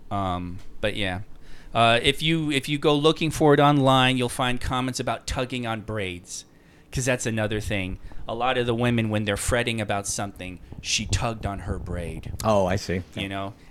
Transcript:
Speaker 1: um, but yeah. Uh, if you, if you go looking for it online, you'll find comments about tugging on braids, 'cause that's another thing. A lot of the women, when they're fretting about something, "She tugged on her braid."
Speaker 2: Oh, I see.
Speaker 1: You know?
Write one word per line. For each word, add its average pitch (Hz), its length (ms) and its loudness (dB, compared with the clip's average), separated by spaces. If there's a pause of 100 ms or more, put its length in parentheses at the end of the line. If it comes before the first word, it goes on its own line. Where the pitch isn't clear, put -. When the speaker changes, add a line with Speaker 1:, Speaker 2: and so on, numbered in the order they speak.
(100)
Speaker 1:
um, 90 480 -4 (220)
but 107 160 -2
yeah. 95 240 -2 (520)
Uh, 117 300 6
if 139 180 2
you, 156 300 0
if 135 180 -2
you 147 100 0
go 147 180 4
looking 156 340 2
for 147 240 6
it 147 60 6
online, 131 560 6
you'll 123 120 0
find 123 320 -2
comments 127 380 -2
about 120 300 -4
tugging 127 400 -4
on 110 140 -4
braids, 95 640 -8 (440)
'cause 131 140 -2
that's 123 220 0
another 110 340 0
thing. 95 380 -2 (280)
A 110 80 -6
lot 127 240 0
of 120 80 0
the 120 80 2
women, 117 360 2
when 107 140 2
they're 101 120 2
fretting 117 440 0
about 101 280 -2
something, 92 500 -8 (220)
"She - 260 -2
tugged 110 400 -2
on 98 140 -6
her 98 180 -6
braid." 85 540 -8 (100)
Speaker 2:
Oh, 104 240 6
I 90 100 2
see. 92 260 -2 (120)
Speaker 1:
You 98 140 -4
know? 98 260 -6 (160)